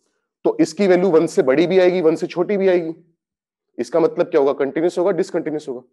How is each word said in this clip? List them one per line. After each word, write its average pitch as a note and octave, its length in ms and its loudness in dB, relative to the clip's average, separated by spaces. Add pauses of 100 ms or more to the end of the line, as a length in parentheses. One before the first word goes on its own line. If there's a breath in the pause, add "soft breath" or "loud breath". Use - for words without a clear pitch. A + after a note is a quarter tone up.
(460)
तो E3 140 0
इसकी E3 280 0
वैल्यू F3+ 220 2
वन D#3+ 180 4
से F#3 160 0
बड़ी C#3 240 2
भी F#3 120 2
आएगी, F3+ 220 4
वन D#3+ 140 2
से E3+ 120 -6
छोटी F3 300 -4
भी F#3+ 100 0
आएगी। F3 260 0 (840)
इसका B2 220 -2
मतलब D#3+ 300 0
क्या D#3 120 2
होगा? C#3 140 2
कंटिन्यूअस D#3+ 420 -2
होगा, F#3 160 0
डिसकंटिन्यूअस D#3+ 560 -6
होगा? B2 240 -12